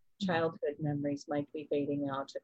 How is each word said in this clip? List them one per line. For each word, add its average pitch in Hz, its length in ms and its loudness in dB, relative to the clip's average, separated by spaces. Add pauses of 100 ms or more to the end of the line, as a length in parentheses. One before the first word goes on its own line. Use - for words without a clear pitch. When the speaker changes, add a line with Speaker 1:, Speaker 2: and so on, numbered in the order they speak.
(220)
Speaker 1:
Mm-hmm. 190 100 2
Speaker 2:
Childhood 165 480 2
memories 143 480 0
might 147 240 0
be 151 180 -8
fading 143 400 2
out. 135 220 -2 (120)